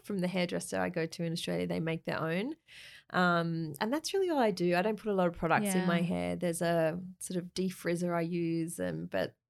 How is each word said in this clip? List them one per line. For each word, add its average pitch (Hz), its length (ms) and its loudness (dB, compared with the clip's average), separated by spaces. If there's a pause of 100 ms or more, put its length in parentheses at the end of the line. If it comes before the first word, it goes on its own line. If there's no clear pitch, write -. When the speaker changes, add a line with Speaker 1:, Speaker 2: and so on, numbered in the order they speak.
Speaker 1:
from 202 140 -4
the 180 100 0
hairdresser 180 520 -2
I 185 100 0
go 165 160 -2
to 170 180 -6
in 165 80 -2
Australia. 175 340 -2
They 175 140 -2
make 165 240 -2
their - 160 -2
own. 185 340 -2 (560)
Um, 170 680 2
and 220 120 0
that's 311 220 -2
really 381 160 2
all 302 80 2
I 220 120 6
do. 175 240 2
I 180 80 4
don't 214 140 2
put 220 140 -4
a 196 40 2
lot 180 140 4
of 175 80 -2
products 175 400 2
in 180 100 4
my 175 120 4
Speaker 2:
Yeah. 170 80 2
Speaker 1:
hair. 175 300 0
There's 170 260 -2
a 170 360 2 (220)
sort 185 180 -6
of 175 160 -8
defrizzer 175 600 0
I 170 80 2
use, 170 580 -2
um, 170 260 -4
but - 280 -2 (160)